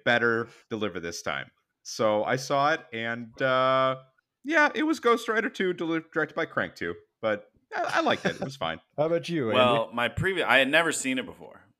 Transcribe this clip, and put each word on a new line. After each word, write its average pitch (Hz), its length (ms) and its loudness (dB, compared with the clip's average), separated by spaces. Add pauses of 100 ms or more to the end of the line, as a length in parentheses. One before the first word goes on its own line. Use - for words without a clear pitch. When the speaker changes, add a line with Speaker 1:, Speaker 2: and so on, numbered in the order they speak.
Speaker 1:
better 117 420 2 (220)
deliver 104 300 -4
this 85 240 -10
time." 69 260 -6 (380)
So 107 360 2
I 113 140 0
saw 139 360 0
it, 160 60 -4 (140)
and, 113 500 -8
uh, 131 540 2 (460)
yeah, 294 300 4
it - 80 -2
was 311 180 0
Ghost 233 300 2
Rider 220 200 0
Two, 185 220 -2
deli-, 165 300 -2 (100)
directed 151 220 -2
by 165 140 -2
Crank 95 260 -4
Two, 85 220 -6 (260)
but 107 300 -2 (240)
I, 359 220 -2
I 330 40 2
liked - 240 0
it. 170 120 -2
It - 60 -8
was 139 120 -10
fine. 82 320 -4
<laughs> - 100 -18
Speaker 2:
How 147 80 2
about 165 240 -2
you, 151 200 -2
Andy? 107 80 2
Speaker 3:
Well, 120 360 4
my 120 140 0
previous, 165 420 -2
I 127 80 8
had 135 100 6
never 160 240 2
seen 131 280 -4
it 107 80 -8
before. - 340 -18 (180)